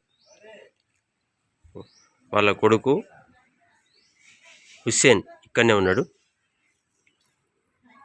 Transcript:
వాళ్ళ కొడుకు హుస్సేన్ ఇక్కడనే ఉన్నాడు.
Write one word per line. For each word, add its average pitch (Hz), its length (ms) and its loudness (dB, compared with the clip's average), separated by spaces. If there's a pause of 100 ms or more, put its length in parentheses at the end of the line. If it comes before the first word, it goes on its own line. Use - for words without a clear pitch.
(2250)
వాళ్ళ 104 200 0
కొడుకు 113 500 -2 (1800)
హుస్సేన్ 113 360 2 (240)
ఇక్కడనే 117 260 0
ఉన్నాడు. 98 340 0 (2000)